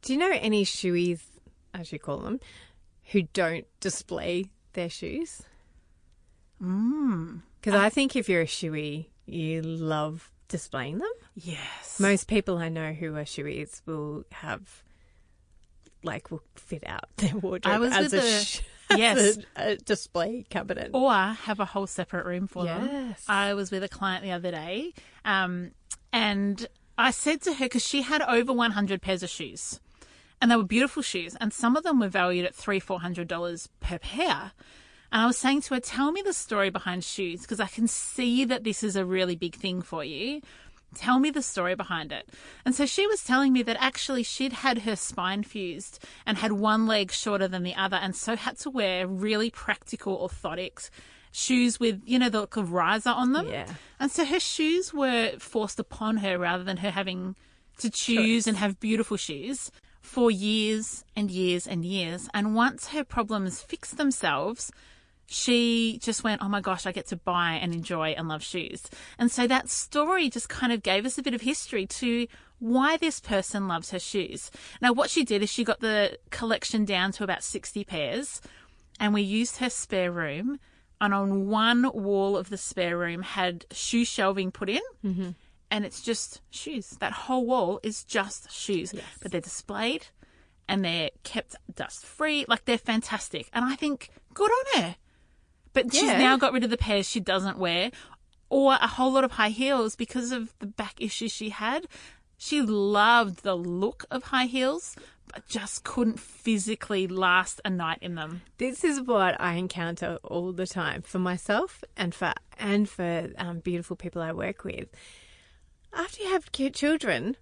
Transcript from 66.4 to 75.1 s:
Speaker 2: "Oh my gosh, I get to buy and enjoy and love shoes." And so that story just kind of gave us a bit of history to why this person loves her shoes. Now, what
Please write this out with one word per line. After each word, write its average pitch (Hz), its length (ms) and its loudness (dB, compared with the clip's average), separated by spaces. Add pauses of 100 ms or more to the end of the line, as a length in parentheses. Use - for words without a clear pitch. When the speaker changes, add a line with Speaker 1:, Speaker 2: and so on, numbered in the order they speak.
Speaker 2:
"Oh 196 60 -2
my 202 140 0
gosh, 185 240 -2
I 185 60 -2
get - 160 -6
to 185 80 -4
buy 175 360 0
and 170 220 -2
enjoy 160 380 -2
and 160 160 -4
love 156 140 -6
shoes." - 400 -8 (360)
And 233 120 4
so 247 160 2
that 254 220 2
story 302 640 2
just - 180 -8
kind 247 240 0
of 220 100 0
gave 196 220 2
us 254 140 -2
a 277 40 -6
bit 254 120 0
of 226 80 -4
history 226 440 -2
to 233 400 0 (320)
why 254 380 4
this 320 240 0
person 196 480 0
loves 165 220 -4
her 185 80 -4
shoes. - 520 -4 (300)
Now, 240 120 6
what 247 180 2